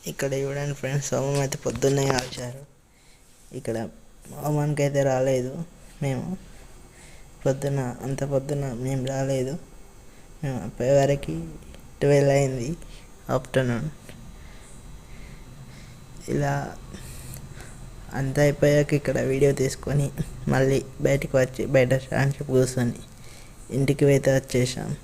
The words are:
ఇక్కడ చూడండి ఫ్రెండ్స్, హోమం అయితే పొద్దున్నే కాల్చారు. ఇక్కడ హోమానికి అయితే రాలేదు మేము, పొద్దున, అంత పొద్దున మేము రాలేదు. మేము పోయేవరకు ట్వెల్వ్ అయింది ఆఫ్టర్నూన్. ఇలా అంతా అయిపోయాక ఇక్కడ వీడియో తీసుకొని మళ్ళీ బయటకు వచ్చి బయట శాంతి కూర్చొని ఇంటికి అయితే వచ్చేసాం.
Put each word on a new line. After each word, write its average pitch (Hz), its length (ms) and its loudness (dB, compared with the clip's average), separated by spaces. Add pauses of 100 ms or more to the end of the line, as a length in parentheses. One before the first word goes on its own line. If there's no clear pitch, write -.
(120)
ఇక్కడ 139 180 -2 (140)
చూడండి 143 380 -4
ఫ్రెండ్స్, 135 320 -2
హోమం 139 300 0
అయితే 135 200 -4
పొద్దున్నే 135 460 2
కాల్చారు. 127 520 -4 (960)
ఇక్కడ 113 180 -2 (640)
హోమానికి 147 460 2
అయితే 139 140 4 (100)
రాలేదు 131 420 2 (500)
మేము, 135 220 -2 (1160)
పొద్దున, 139 380 0 (240)
అంత 135 160 -4 (100)
పొద్దున 143 340 0 (200)
మేము 131 260 -2
రాలేదు. 135 420 0 (880)
మేము 135 160 -4 (220)
పోయేవరకు 139 560 4 (680)
ట్వెల్వ్ 143 340 6
అయింది 131 320 2 (680)
ఆఫ్టర్నూన్. 127 520 0 (2500)
ఇలా 143 200 2 (1700)
అంతా 135 280 0
అయిపోయాక 143 440 4 (100)
ఇక్కడ 131 180 0 (120)
వీడియో 139 300 6
తీసుకొని 135 480 0 (460)
మళ్ళీ 135 260 4 (260)
బయటకు 139 340 0
వచ్చి - 240 0 (120)
బయట 131 300 6
శాంతి 139 440 0
కూర్చొని 127 500 2 (760)
ఇంటికి 139 360 4
అయితే 135 240 4
వచ్చేసాం. 123 520 0 (140)